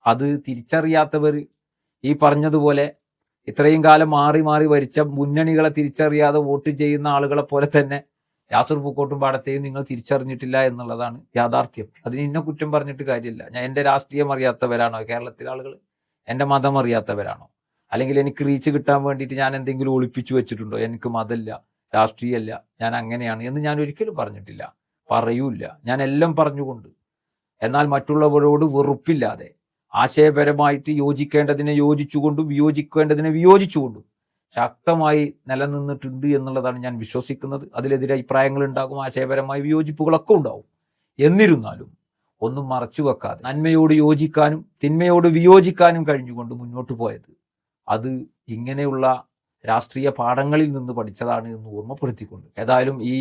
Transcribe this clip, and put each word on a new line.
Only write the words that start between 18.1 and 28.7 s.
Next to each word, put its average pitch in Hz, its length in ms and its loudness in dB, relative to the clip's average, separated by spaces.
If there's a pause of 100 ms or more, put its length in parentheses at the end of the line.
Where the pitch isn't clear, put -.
എനിക്ക് 139 240 -6
റീച്ച് 139 260 0
കിട്ടാൻ 143 320 2
വേണ്ടിയിട്ട് 135 360 -6
ഞാൻ 135 80 0 (100)
എന്തെങ്കിലും 135 360 -4
ഒളിപ്പിച്ചു 127 420 -4
വെച്ചിട്ടുണ്ടോ? 110 380 -6 (120)
എനിക്ക് 117 280 -8
മതമില്ല, 110 340 -6 (460)
രാഷ്ട്രീയമല്ല, 113 560 -2 (300)
ഞാൻ 113 180 -2
അങ്ങനെയാണ് 113 480 -8
എന്ന് 147 200 -6
ഞാൻ 147 160 -2
ഒരിക്കലും 185 360 -8
പറഞ്ഞിട്ടില്ല, 104 420 -12 (460)
പറയൂല. 117 560 -2 (240)
ഞാൻ 131 100 -2 (100)
എല്ലാം 151 240 2 (100)
പറഞ്ഞുകൊണ്ട്, 135 460 -4 (760)
എന്നാൽ 139 240 0 (100)
മറ്റുള്ളവരോട് 147 680 4 (120)